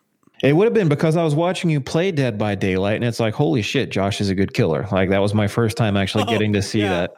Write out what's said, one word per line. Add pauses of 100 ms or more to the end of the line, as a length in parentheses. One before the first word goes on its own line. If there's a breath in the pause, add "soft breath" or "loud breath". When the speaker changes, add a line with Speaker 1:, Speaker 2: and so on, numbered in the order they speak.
(420)
Speaker 1:
It
would
have
been,
because
I
was
watching
you
play
Dead
by
Daylight,
and
it's
like,
"Holy
shit,
Josh
is
a
good
killer."
Like,
that
was
my
first
time
actually
Speaker 2:
Oh,
Speaker 1:
getting
to
see
Speaker 2:
yeah.
Speaker 1:
that.